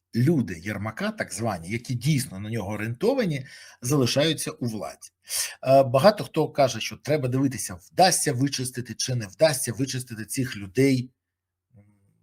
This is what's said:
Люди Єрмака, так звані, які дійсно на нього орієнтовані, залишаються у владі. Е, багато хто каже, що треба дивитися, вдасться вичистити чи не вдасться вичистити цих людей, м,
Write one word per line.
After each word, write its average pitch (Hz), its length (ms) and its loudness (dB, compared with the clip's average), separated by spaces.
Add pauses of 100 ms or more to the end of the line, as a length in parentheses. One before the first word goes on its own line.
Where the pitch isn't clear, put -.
(140)
Люди 117 500 2
Єрмака, 107 460 -6
так - 240 -8
звані, 98 360 -6
які 123 240 -6
дійсно 117 460 -2
на 107 100 -10
нього 107 220 -6
орієнтовані, 143 760 -2 (360)
залишаються 143 680 2
у - 160 -6
владі. 104 320 -8 (640)
Е, 135 200 8
багато 135 420 4
хто 151 240 -2
каже, 123 320 0
що - 160 -8
треба 139 320 -2
дивитися, 127 500 -2 (140)
вдасться 180 400 4
вичистити 123 600 -4
чи - 200 -4
не 110 120 -4
вдасться 127 460 2
вичистити 113 520 -6
цих 127 320 -4
людей, 127 540 2 (640)
м, - 60 -20 (400)